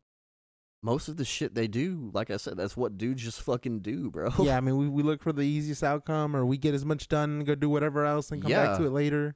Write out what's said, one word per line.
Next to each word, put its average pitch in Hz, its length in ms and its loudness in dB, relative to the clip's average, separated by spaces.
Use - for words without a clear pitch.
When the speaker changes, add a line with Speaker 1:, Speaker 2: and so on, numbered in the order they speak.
Speaker 1:
most 117 260 0
of 156 100 -8
the 135 80 0
shit - 300 -4
they 113 120 2
do, 131 460 -2
like 104 160 -2
I 101 80 -2
said, - 200 -6
that's 98 200 -4
what 110 200 -2
dudes 123 260 -2
just 117 180 -8
fucking 120 380 -2
do, 107 320 -4
bro. 80 180 -2
<laughs> 127 100 0
Speaker 2:
Yeah, 139 160 4
I 127 60 2
mean, 131 160 2
we, 143 100 2
we 143 160 0
look 151 200 2
for 165 100 0
the 143 80 0
easiest 147 420 0
outcome, 147 520 0
or 131 100 2
we 135 120 2
get 143 180 2
as 139 100 -2
much 151 220 -2
done 147 300 0
and 147 80 -2
go 147 100 2
do 147 140 0
whatever 147 360 2
else 147 260 0
and 151 100 -6
come 107 100 0
back 180 220 4
Speaker 1:
Yeah. 98 40 0
Speaker 2:
to 170 80 2
it 135 60 2
later. 147 440 0